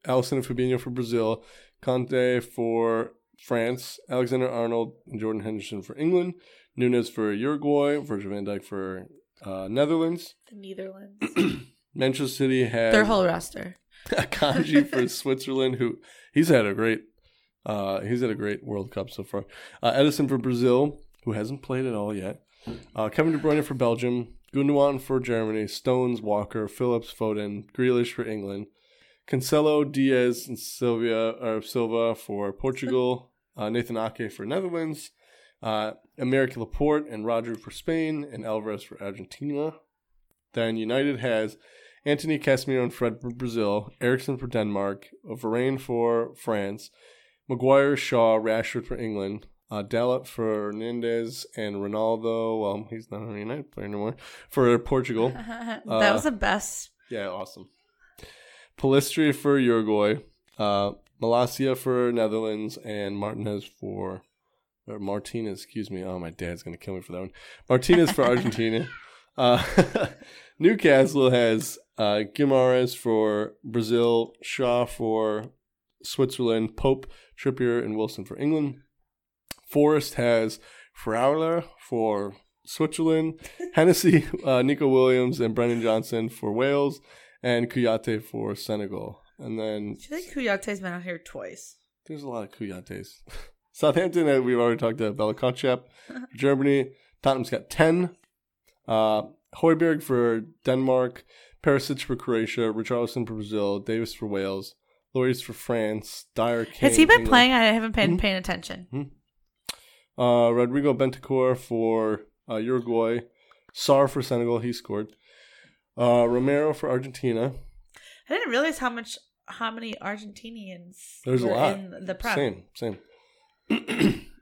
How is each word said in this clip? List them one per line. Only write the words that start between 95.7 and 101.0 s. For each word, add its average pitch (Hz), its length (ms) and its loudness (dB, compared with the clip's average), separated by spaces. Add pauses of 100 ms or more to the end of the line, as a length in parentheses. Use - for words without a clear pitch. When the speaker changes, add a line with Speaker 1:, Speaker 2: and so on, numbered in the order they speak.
Speaker 2:
<laughs> - 280 -14
Speaker 1:
Germany. 135 540 4 (320)
Tottenham's 131 280 2
got - 200 -4
ten. 170 460 2 (720)
Uh, 110 360 4 (340)
Højbjerg 160 460 4
for 120 400 2 (220)
Denmark, 127 600 0 (380)